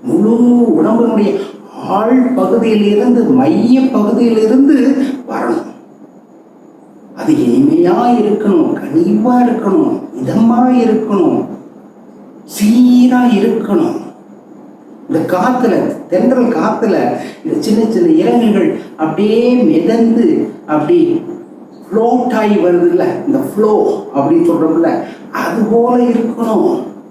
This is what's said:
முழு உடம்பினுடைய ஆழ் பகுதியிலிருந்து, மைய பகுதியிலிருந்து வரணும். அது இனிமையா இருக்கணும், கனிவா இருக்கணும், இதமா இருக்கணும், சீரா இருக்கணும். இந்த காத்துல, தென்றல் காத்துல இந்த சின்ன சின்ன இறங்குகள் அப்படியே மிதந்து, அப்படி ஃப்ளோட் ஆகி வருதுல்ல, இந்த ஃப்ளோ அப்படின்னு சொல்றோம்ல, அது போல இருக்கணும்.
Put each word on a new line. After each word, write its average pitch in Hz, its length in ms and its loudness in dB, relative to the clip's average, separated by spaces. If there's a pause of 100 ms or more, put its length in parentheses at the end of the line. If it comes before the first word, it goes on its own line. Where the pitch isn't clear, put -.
முழு 208 260 0 (440)
உடம்பினுடைய 220 540 0 (640)
ஆழ் 247 220 2 (180)
பகுதியிலிருந்து, 220 840 2 (180)
மைய 262 460 2 (100)
பகுதியிலிருந்து 233 800 2 (540)
வரணும். - 420 -6 (1500)
அது 156 140 -2 (140)
இனிமையா 156 520 2 (220)
இருக்கணும், 202 500 0 (120)
கனிவா 214 540 0 (100)
இருக்கணும், - 500 0 (240)
இதமா 233 420 2 (220)
இருக்கணும், 202 560 0 (1120)
சீரா 247 720 4 (160)
இருக்கணும். - 580 -2 (1080)
இந்த 160 120 -2 (120)
காத்துல, 190 420 -2 (360)
தென்றல் 240 440 0
காத்துல 214 400 -2 (460)
இந்த - 140 -6 (100)
சின்ன 214 160 0 (140)
சின்ன 170 140 2 (120)
இறங்குகள் 214 480 2 (340)
அப்படியே 214 380 0 (300)
மிதந்து, 226 560 2 (480)
அப்படி - 240 2 (840)
ஃப்ளோட் 233 580 -2
ஆகி 208 240 2
வருதுல்ல, 175 400 2 (220)
இந்த - 120 0 (100)
ஃப்ளோ 214 240 0 (420)
அப்படின்னு 156 340 2
சொல்றோம்ல, 160 420 0 (500)
அது - 180 -4 (140)
போல 240 240 2 (140)
இருக்கணும். 220 600 -2 (400)